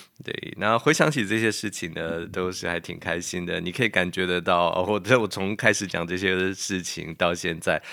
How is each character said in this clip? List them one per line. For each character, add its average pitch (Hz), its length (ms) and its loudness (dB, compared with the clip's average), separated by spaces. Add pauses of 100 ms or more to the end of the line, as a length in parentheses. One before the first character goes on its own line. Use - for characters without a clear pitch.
(240)
对， - 340 -10
那 110 200 4
回 151 160 4
想 156 160 4
起 127 160 0
这 110 140 0
些 113 100 2
事 107 180 -4
情 87 240 -8
呢， 82 400 -4
都 92 180 -2
是 90 180 -6
还 85 100 -2
挺 85 220 -8
开 87 200 -2
心 87 240 -4
的。 85 160 -2
你 87 120 -4
可 123 120 0
以 113 40 2
感 90 220 2
觉 95 140 0
得 90 160 2
到， 87 280 4
哦， 90 180 2
我， 104 320 4
我 107 80 2
从 98 300 -2
开 110 160 4
始 98 160 -2
讲 87 180 -2
这 90 100 -2
些 92 380 2
事 92 260 -4
情 82 360 -8
到 87 180 2
现 85 240 -2
在， 82 240 0 (100)